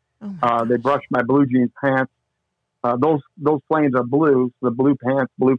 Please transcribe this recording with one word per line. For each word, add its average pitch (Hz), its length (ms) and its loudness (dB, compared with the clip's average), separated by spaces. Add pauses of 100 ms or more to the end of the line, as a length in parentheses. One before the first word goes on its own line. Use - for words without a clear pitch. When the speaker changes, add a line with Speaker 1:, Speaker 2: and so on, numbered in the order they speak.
(220)
Speaker 1:
Oh 208 60 -14
my 156 200 -4
Speaker 2:
Uh, 117 160 0
they 120 120 0
Speaker 1:
gosh. 117 60 -6
Speaker 2:
brushed 135 280 -2
my 127 120 -2
blue 135 240 2
jeans 123 240 0 (120)
pants. 139 300 -2 (720)
Uh, 120 140 -2
those, 147 240 0 (160)
those 143 320 0
flames 151 260 0
are 123 80 2
blue, 127 480 2 (100)
so 127 60 -4
the 120 40 0
blue 131 260 2
pants, 131 420 -2
blue 127 200 2